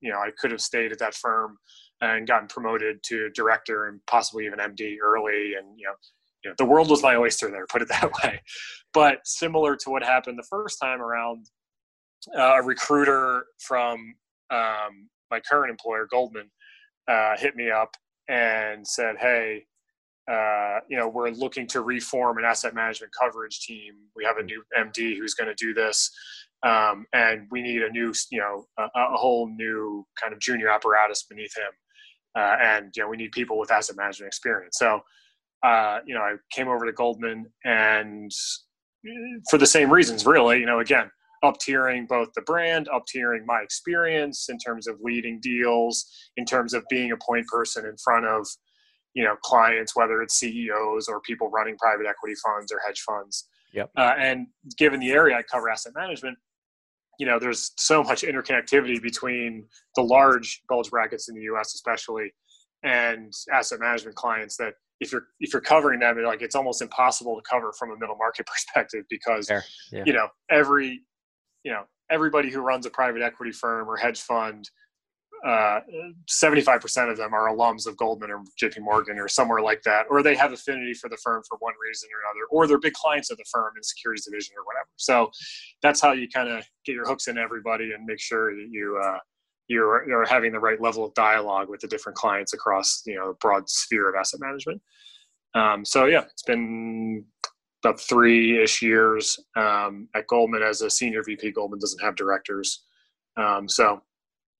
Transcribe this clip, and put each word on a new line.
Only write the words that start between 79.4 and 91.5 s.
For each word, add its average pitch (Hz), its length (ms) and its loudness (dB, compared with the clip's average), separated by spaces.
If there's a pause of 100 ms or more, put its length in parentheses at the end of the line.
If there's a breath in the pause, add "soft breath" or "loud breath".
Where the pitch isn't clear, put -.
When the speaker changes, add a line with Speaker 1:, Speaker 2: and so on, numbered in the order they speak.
Speaker 1:
like 107 220 0
that, 107 260 4
or 143 120 6
they 147 140 4
have 139 160 4
affinity 123 420 -6
for 120 160 -12
the 113 80 -10
firm 113 300 -4
for 113 120 -10
one 113 140 -6 (120)
reason 110 280 -10
or 107 60 -12 (100)
another, 107 200 -8
or 156 180 4
they're 147 120 6
big 147 140 0
clients 147 360 -2
of 117 80 -8
the 110 120 -20
firm 110 280 -2
in 107 60 -16
securities 110 420 -8
division 104 320 -10
or 98 80 -14
whatever. 117 320 -8
So 120 340 2 (500 loud breath)
that's 143 200 4
how 147 100 6
you 127 160 -2
kinda 120 340 -4 (240)
get 139 80 -6
your 120 120 -6
hooks 131 220 -4
in 120 100 -6
everybody 113 560 -4
and 107 120 -14
make 110 140 -8
sure 110 340 -2
that 104 160 -12
you, 104 320 -4
uh, 95 160 0 (500)
you're, 117 420 4
you're 117 160 2
having 117 260 4
the 110 80 -6
right 110 220 0
level 113 240 0
of 107 80 -10
dialogue 104 560 2